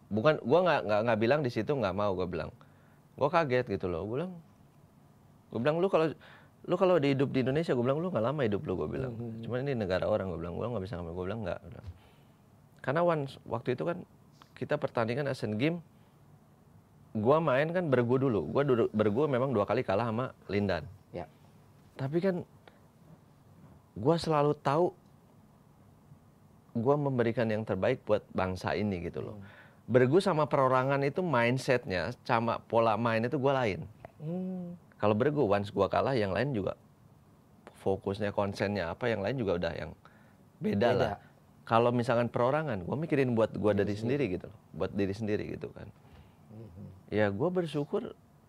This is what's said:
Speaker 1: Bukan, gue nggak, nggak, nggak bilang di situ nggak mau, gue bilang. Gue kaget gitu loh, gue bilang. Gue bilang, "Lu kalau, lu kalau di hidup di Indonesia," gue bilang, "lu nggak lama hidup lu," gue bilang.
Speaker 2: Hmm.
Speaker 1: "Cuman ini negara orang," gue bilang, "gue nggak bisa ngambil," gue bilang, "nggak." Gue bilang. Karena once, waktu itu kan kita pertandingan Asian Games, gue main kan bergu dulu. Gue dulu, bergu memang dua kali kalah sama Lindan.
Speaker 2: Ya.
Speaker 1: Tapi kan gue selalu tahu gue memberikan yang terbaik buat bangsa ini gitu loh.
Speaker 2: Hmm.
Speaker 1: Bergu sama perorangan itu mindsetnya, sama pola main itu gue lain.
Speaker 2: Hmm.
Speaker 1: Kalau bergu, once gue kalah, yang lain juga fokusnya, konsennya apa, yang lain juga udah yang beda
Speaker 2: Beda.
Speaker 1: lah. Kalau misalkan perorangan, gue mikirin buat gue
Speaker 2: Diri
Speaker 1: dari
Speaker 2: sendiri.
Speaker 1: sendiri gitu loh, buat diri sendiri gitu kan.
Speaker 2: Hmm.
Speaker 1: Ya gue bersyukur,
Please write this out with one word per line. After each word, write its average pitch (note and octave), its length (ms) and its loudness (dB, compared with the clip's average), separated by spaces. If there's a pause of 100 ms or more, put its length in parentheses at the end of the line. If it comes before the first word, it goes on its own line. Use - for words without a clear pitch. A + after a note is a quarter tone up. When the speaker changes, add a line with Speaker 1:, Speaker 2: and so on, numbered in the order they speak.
Speaker 1:
Bukan, A2 320 2
gue C#3 240 4
nggak, D#3+ 220 4
nggak, G#2 200 2
nggak A#2 140 2
bilang A#2 240 4
di B2+ 80 0
situ A#2+ 220 -2
nggak G#2+ 240 0
mau, G#2 180 0
gue F2+ 140 -2
bilang. F2 260 -6 (600)
Gue - 100 0
kaget C#3 400 2
gitu G2 220 -4
loh, F2 160 -4
gue A2+ 180 -6
bilang. F#3 120 -8 (1160)
Gue - 80 -6
bilang, D3+ 240 2
"Lu G3 80 2
kalau, D#3+ 180 4 (560)
lu E3+ 140 0
kalau F3+ 180 6
di C#3+ 160 4
hidup C3+ 160 2
di B2+ 140 0
Indonesia," D3 320 0
gue B2 80 2
bilang, C3+ 160 2
"lu E3+ 100 -4
nggak B2+ 160 0
lama C#3+ 180 0
hidup G#2 200 0
lu," F2 160 -2
gue D#2 140 -2
bilang. C3 200 -4
Speaker 2:
Hmm. A2+ 300 -10
Speaker 1:
"Cuman A#2+ 240 -4
ini C#3+ 100 -2
negara F#2 300 0
orang," F#2+ 240 0
gue D#2+ 80 -6
bilang, E2+ 160 -6
"gue F#2+ 160 -4
nggak A2 160 -4
bisa F#2 100 -10
ngambil," E2+ 180 -8
gue F2+ 120 -6
bilang, G#2+ 160 -6
"nggak." F2+ 180 -6
Gue E2+ 120 -18
bilang. - 160 -16 (920)
Karena D3 220 -2
once, D#3 300 0 (120)
waktu - 280 -6
itu B2+ 120 -2
kan E3+ 140 -4 (560)
kita C#3 240 -4
pertandingan B2 480 -2
Asian A#2+ 300 -4
Games, D#3+ 260 0 (1300)
gue A2 280 4
main D3 280 2
kan F3 180 -2
bergu B2+ 360 2
dulu. G#2+ 240 2
Gue C3 180 0
dulu, B2 280 4
bergu G#2+ 340 2
memang C3+ 240 0
dua G#2 160 2
kali A2 160 0
kalah G#2+ 240 0
sama A2+ 200 -2 (200)
Lindan. F#2+ 400 0 (240)
Speaker 2:
Ya. F2 160 -10 (680)
Speaker 1:
Tapi C3+ 260 -4
kan F3+ 240 -2 (1500)
gue C#3 240 2
selalu D3 400 2
tahu D#3 380 0 (1800)
gue A#2+ 240 2
memberikan B2 480 0
yang A2 180 0
terbaik G#2 380 0
buat G#2 300 0
bangsa F#2 420 -2
ini F#2 300 -2
gitu E2 180 -6
loh. - 140 -10
Speaker 2:
Hmm. G2+ 120 -16 (420)
Speaker 1:
Bergu B2+ 300 6
sama D#3 280 0
perorangan C3+ 560 2
itu C#3+ 160 -2
mindsetnya, A#2+ 1040 0
sama A#2 380 0
pola A2+ 340 2
main A2+ 240 0
itu B2 160 -2
gue C#3 180 2
lain. A2+ 260 0 (380)
Speaker 2:
Hmm. F3+ 640 -8 (160)
Speaker 1:
Kalau G#2+ 160 2
bergu, C#3+ 320 2
once G2+ 240 2
gue G2 160 0
kalah, F#2+ 320 0
yang G#2 160 0
lain B2 240 -2
juga F#2+ 220 -4 (1000)
fokusnya, G2+ 560 -2
konsennya G2+ 560 -2
apa, G#2+ 220 -4
yang A2 100 0
lain G#2 160 -2
juga G2 220 0
udah E2+ 180 -2
yang D#2 160 -8 (680)
beda G#2+ 200 -2 (100)
Speaker 2:
Beda. A#2 60 4
Speaker 1:
lah. G2+ 220 0 (480)
Kalau A#2 280 4
misalkan A#2+ 380 0
perorangan, B2+ 500 0
gue F2 180 -4
mikirin C#3 360 0
buat A2 180 2
gue G2+ 220 2
Speaker 2:
Diri - 20 4
Speaker 1:
dari G2 160 2
Speaker 2:
sendiri. A#2+ 340 -2
Speaker 1:
sendiri - 60 -
gitu F2 160 -6
loh, - 120 -20 (120)
buat F#2 220 -4
diri G2 200 0
sendiri G#2 360 -2
gitu - 200 -8
kan. - 180 -16 (600)
Speaker 2:
Hmm. G#2 400 -16 (220)
Speaker 1:
Ya G#2 180 2
gue G2+ 240 -2
bersyukur, E3 640 -4 (340)